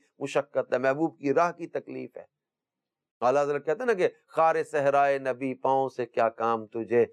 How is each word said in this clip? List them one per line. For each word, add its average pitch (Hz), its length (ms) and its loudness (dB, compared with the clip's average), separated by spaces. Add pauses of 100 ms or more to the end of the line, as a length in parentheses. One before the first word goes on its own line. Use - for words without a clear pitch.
(200)
مشقت 135 540 -4
ہے، 127 40 0
محبوب 135 420 -2
کی 139 140 -2
راہ 170 180 2
کی 165 160 -12
تکلیف 131 500 -12
ہے۔ - 160 -20 (880)
اعلیٰ 131 200 2
حضرت 143 240 -4
کہتے 156 140 -2
ہیں 247 80 -4
نا 233 60 2
کہ 180 140 0 (200)
خارِ 160 360 2
صحرائے 139 540 2
نبی 131 360 -4
پاؤں 135 360 0
سے 127 160 -6
کیا 117 240 2
کام 113 380 -4
تجھے، 113 460 0